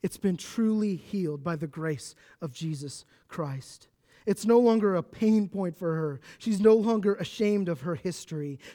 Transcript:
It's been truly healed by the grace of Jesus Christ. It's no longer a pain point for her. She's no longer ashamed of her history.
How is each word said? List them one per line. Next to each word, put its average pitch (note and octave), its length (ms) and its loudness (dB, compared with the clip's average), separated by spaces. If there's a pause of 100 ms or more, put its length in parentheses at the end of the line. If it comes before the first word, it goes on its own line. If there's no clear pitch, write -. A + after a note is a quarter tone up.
It's - 160 -4
been F#3 180 0
truly G#3+ 600 0
healed D#3 460 -4
by E3 140 -2
the D#3 100 -6
grace D#3 480 -6 (280)
of D3+ 100 -8
Jesus D3 540 -8 (200)
Christ. - 640 -10 (380)
It's G3+ 180 -2
no A#3 140 6
longer A3+ 380 4
a E3 60 0
pain G#3+ 460 2
point F3+ 300 -4
for E3 160 -2
her. D3+ 260 -4 (180)
She's G#3 220 -2
no A3 140 8
longer G#3+ 400 2
ashamed G3+ 560 -2
of C3+ 120 -6
her E3+ 120 -4
history. D3 640 -8 (160)